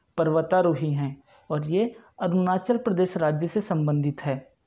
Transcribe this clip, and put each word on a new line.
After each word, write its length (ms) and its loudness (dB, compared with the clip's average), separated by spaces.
पर्वतारोही 760 2
हैं 300 -4
और 200 -4
ये 240 0
अरुणाचल 560 0
प्रदेश 400 0
राज्य 300 0
से 140 -2
संबंधित 640 0
है। 280 -6